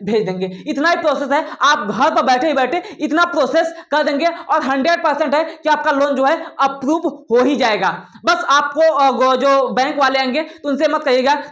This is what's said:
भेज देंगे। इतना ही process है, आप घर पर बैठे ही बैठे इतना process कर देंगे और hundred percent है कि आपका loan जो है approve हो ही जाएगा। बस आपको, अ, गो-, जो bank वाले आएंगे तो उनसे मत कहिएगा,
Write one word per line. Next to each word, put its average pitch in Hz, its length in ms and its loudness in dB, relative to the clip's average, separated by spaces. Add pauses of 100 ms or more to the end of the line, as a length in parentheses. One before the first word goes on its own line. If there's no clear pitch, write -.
भेज 208 220 0
देंगे। 185 420 -6
इतना 294 220 0
ही 349 60 2
process 285 360 -2
है, 294 160 0 (140)
आप 269 260 2
घर 262 280 0
पर 330 60 2
बैठे 254 260 2
ही 302 60 0
बैठे 262 300 -2 (160)
इतना 311 260 0
process 320 480 0 (180)
कर 302 120 0
देंगे 285 220 -2
और 330 380 -2
hundred 277 400 0
percent 294 320 0
है 320 80 2
कि - 260 -6
आपका 285 220 2
loan 277 240 2
जो 262 80 0
है 320 220 0 (140)
approve 277 720 -2
हो 247 120 4
ही 277 120 2
जाएगा। 208 500 0 (200)
बस - 240 0
आपको, 285 320 2
अ, 285 300 4
गो-, 254 240 2
जो 269 320 2
bank 269 320 -2
वाले 269 200 2
आएंगे 262 220 -2
तो - 280 -10
उनसे 285 180 0
मत 302 160 -2
कहिएगा, 269 480 2